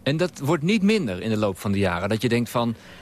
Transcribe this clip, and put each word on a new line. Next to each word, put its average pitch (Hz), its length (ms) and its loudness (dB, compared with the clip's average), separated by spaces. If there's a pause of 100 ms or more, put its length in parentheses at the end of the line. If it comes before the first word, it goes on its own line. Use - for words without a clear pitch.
En 143 140 0
dat 175 220 -2
wordt 143 240 0
niet 196 200 2
minder 170 400 2
in 110 80 -2
de 107 60 0
loop 104 220 0
van 101 140 -2
de 98 60 2
jaren? 92 300 0
Dat 110 140 -2
je 127 60 2
denkt 117 220 0
van... 117 240 0 (280)